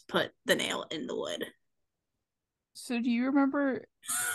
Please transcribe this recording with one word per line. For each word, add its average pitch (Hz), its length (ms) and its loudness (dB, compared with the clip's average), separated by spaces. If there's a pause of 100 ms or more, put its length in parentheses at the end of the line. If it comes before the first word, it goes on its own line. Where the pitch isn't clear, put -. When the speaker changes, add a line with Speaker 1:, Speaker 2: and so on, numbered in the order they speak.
Speaker 1:
put - 240 0 (140)
the 190 100 4
nail - 360 -4
in 156 160 -8
the - 100 -6
wood. - 280 -6 (1300)
Speaker 2:
So - 260 -4
do 240 100 0
you 240 160 4
remember, 277 600 2 (500)